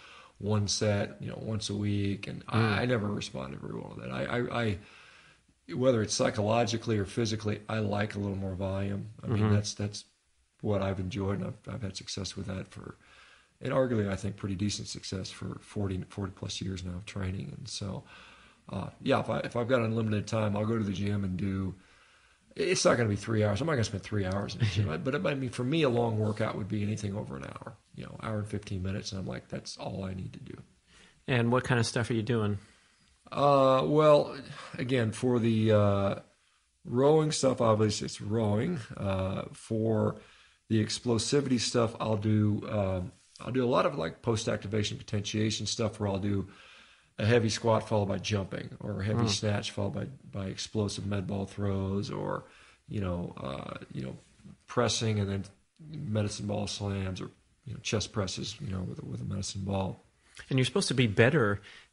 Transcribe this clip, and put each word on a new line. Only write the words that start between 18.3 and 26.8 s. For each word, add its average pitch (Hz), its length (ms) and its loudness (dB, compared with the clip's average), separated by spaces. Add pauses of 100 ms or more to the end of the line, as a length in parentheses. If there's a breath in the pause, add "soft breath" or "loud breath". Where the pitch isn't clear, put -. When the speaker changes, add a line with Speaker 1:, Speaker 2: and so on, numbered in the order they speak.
Speaker 1:
uh, - 180 -6 (140)
yeah, 123 180 2
if - 100 -2
I, 110 100 0
if - 160 -4
I've 120 140 0
got 127 120 4
unlimited 110 460 0
time, 107 300 0
I'll 107 80 0
go 113 120 0
to 110 60 0
the 101 100 0
gym 101 300 0
and 92 140 -2
do, 95 380 -2 (800 soft breath)
it's - 300 2
not 175 120 6
gonna 117 120 4
be 101 60 2
three 107 280 2
hours. 101 180 2
I'm 170 60 -2
not 165 60 2
gonna 117 120 2
spend 98 180 -4
three 101 220 -2
hours 95 300 -2
in - 40 -6
the 120 60 2
gym. 98 360 0
Speaker 2:
<laughs> - 20 -6
Speaker 1:
But, 143 220 0
I 151 100 2
mean, 131 140 -2
for 123 140 -4
me, 156 200 2
a 139 60 6
long 117 280 2
workout 107 400 0
would 107 100 -4
be 107 160 -2